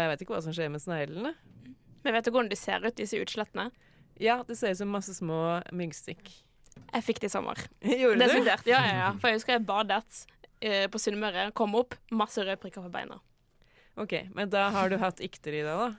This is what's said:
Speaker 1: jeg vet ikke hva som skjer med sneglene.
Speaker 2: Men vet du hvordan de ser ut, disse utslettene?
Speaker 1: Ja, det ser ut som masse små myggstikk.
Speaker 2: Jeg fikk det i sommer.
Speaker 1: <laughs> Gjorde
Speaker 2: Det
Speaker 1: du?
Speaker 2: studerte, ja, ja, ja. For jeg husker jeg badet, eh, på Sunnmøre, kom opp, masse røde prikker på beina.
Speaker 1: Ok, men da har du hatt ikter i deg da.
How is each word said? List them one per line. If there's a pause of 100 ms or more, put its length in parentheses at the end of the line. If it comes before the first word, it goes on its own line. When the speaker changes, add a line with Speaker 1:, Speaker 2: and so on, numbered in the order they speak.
Speaker 1:
jeg
vet
ikke
hva
som
skjer
med
sneglene. (720)
Speaker 2:
Men
vet
du
hvordan
de
ser
ut,
disse
utslettene? (520)
Speaker 1:
Ja,
det
ser
ut
som
masse
små (120)
myggstikk. (600)
Speaker 2:
Jeg
fikk
det
i
sommer. (140)
Speaker 1:
<laughs>
Gjorde
Speaker 2:
Det
Speaker 1:
du?
Speaker 2:
studerte,
ja,
ja,
ja.
For
jeg
husker
jeg
badet, (340)
eh,
på
Sunnmøre,
kom
opp, (120)
masse
røde
prikker
på
beina. (760)
Speaker 1:
Ok, (160)
men
da
har
du
hatt
ikter
i
deg
da. (100)